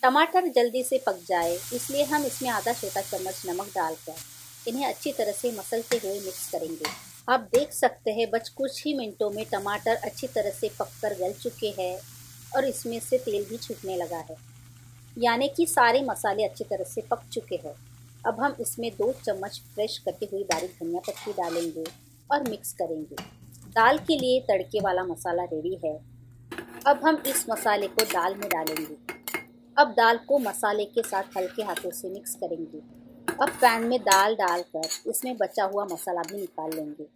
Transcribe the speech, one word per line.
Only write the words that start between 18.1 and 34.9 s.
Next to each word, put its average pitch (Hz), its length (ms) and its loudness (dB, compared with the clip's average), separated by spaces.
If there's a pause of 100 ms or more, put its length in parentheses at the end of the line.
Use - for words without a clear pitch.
अब 220 160 0
हम 277 200 0
इसमें 233 320 -4
दो 226 280 0
चम्मच 196 400 -4 (140)
fresh 214 240 -2
कटी 196 340 -6
हुई 196 120 -4
बारीक 180 380 -2
धनिया 170 260 -2
पत्ती 208 240 -8
डालेंगे 170 520 -4 (460)
और 285 200 0
mix - 220 -8
करेंगे। 160 440 -6 (540)
दाल 240 300 6
के 311 180 0
लिए 254 300 4
तड़के 202 320 2
वाला 185 240 2
मसाला 175 400 -2
ready 175 400 -4
है। 151 120 -2 (920)
अब 285 180 6
हम 311 220 6
इस 269 240 0
मसाले 208 380 2
को - 180 2
दाल 185 280 2
में 202 140 -6
डालेंगे। 156 480 -2 (800)
अब 277 180 8
दाल 226 240 6
को 277 200 2
मसाले 208 480 0
के 226 160 -2
साथ 196 340 -4
हल्के 185 260 -4
हाथों 185 280 -4
से - 180 -8
mix - 260 -8
करेंगे। 165 440 -6 (560)
अब 269 180 4
पैन 226 320 6
में 240 160 2
दाल 202 340 6
डालकर 175 760 -2